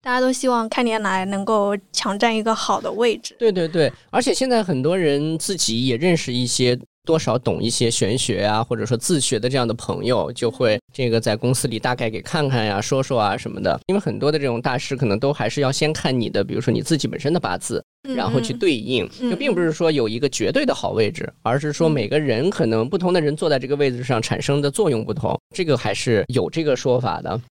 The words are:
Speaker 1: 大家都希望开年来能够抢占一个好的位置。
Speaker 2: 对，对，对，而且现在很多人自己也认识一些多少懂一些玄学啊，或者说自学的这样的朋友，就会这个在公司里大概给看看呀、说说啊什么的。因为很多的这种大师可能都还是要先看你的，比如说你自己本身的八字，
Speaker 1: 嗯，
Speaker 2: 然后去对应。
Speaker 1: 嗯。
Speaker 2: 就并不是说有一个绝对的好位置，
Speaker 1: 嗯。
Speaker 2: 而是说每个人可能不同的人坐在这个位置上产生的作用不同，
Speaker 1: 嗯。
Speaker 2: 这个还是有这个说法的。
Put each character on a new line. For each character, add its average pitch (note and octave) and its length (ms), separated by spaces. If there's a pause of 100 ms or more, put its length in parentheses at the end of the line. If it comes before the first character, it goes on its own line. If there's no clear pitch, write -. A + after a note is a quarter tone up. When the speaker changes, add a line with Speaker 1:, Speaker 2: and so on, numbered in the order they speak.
Speaker 1:
大 B3+ 80
家 B3+ 80
都 B3+ 140
希 C4 140
望 A#3 200
开 B3+ 140
年 A3 220
来 F#3+ 220
能 G3 200
够 G#3 320 (160)
抢 G3+ 240
占 A3+ 180
一 G#3+ 60
个 A3 120
好 - 280
的 - 100
位 A3 260
置。 - 200
Speaker 2:
对， A3+ 140
对， F3+ 160
对， D#3 240 (180)
而 A#3+ 120
且 B3 120
现 C4 160
在 A3+ 140
很 D3+ 180
多 E3+ 160
人 D#3 400
自 F#3+ 180
己 A2+ 300
也 B2 100
认 E3 220
识 B2+ 160
一 B2 120
些 B2 320 (280)
多 E3 140
少 B2 180
懂 F#2+ 240
一 A2+ 80
些 A#2 220
玄 A2+ 260
学 G2 260
啊， G#2+ 200
或 A#2+ 120
者 A2 80
说 A#2 140
自 D3+ 240
学 A#2 180
的 A#2+ 80
这 C3+ 100
样 A#2+ 100
的 A2 80
朋 F#2 280
友， G2+ 280
就 A#2+ 180
会 A2 300 (120)
这 B2+ 160
个 A2+ 140
在 G#2+ 140
公 B2 180
司 C3 140
里 A2+ 100
大 B2 160
概 A#2+ 160
给 G#2+ 100
看 D3 300
看 A#2 160
呀、 G#2 160
说 C3+ 220
说 B2 180
啊 G2+ 160
什 - 120
么 G2+ 120
的。 F2+ 240
因 F#3 80
为 G3 80
很 G#2+ 160
多 C#3 140
的 D3+ 80
这 C#3 60
种 A#2+ 140
大 C3 160
师 B2+ 200
可 B2 100
能 G#2 140
都 C#3 120
还 A2+ 160
是 C#3+ 140
要 C3 100
先 D3+ 220
看 C3 260
你 G#2+ 120
的， G2+ 120
比 - 120
如 A2 60
说 A#2+ 120
你 A#2 80
自 D#3+ 160
己 C3 100
本 A2+ 120
身 C#3+ 120
的 F3 80
八 F#2 160
字， - 300 (240)
Speaker 1:
嗯， C4 60
Speaker 2:
然 - 120
后 E3 140
去 A3+ 120
对 D4+ 220
应。 A2+ 320 (120)
Speaker 1:
嗯。 B3 100
Speaker 2:
就 F3 80
并 C#4 160
不 F3 80
是 E3 100
说 D#3+ 200
有 B2 180
一 A2+ 80
个 C3+ 120
绝 - 220
对 C#4 140
的 - 80
好 F#2+ 200
位 G#2 180
置， - 160
Speaker 1:
嗯。 - 60 (100)
Speaker 2:
而 A#2+ 160
是 D3 120
说 E3 160
每 C3+ 200
个 D3+ 120
人 C#3 300
可 E3+ 160
能 A2 240
不 G3+ 80
同 F3+ 160
的 F3 80
人 D3 160
坐 F3 100
在 C#3 120
这 C3 80
个 C#3+ 80
位 C#3 160
置 A#2+ 120
上 B2 160
产 - 220
生 C#3+ 180
的 C#3 120
作 G3+ 180
用 A2 160
不 A2 80
同， G2+ 160
Speaker 1:
嗯。 - 100 (160)
Speaker 2:
这 F#3 80
个 C#3+ 140
还 G#2 160
是 G#2+ 360
有 A2 200
这 D#3+ 140
个 C#3+ 120
说 B2+ 240
法 F2 220
的。 A2+ 180 (140)